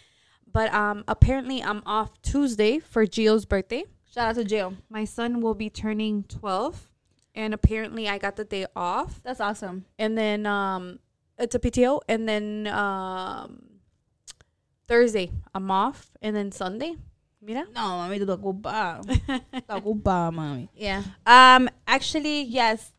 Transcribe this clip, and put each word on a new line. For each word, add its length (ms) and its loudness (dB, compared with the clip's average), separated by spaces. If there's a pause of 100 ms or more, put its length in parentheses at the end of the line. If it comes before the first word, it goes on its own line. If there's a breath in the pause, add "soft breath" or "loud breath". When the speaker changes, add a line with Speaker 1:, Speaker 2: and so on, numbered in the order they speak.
(500 soft breath)
Speaker 1:
But, 240 0
um, 360 0
apparently, 520 0
I'm 240 -6
off 360 -4
Tuesday 580 2
for 260 0
Gio's 380 2
birthday. 400 -4 (260)
Speaker 2:
Shout 200 -2
out 60 -2
to 100 -2
Gio. 320 -2 (120)
Speaker 1:
My 140 -8
son 380 -4
will 140 0
be 140 -6
turning 540 -4
twelve, 640 -6 (480)
and 180 -4
apparently, 540 -2
I 100 -4
got 200 -6
the 80 -8
day 280 -6
off. 500 -4
Speaker 2:
That's 180 -8
awesome. 420 -6 (140)
Speaker 1:
And 200 -2
then, 280 -2
um, 540 -4 (380)
it's 180 -4
a 40 0
P 120 0
T 160 4
O, 220 2
and 180 0
then, 400 -4
um, 1000 -6 (1200)
Thursday, 440 4 (220)
I'm 160 -6
off, 420 0 (100)
and 140 -4
then 160 -2
Sunday, 460 -6 (440)
mira. 240 -8 (100)
Speaker 2:
No, 60 -6
mami, 380 -4
tú 60 -2
estás 160 -2
ocupada. 640 -6
Speaker 1:
<laughs> 380 -2 (100)
Speaker 2:
Estás 280 -8
ocupada, 520 0
mami. 420 -6
Speaker 1:
Yeah. 280 -4 (220)
Speaker 2:
Um, 440 12 (160)
actually, 580 0
yes, 560 0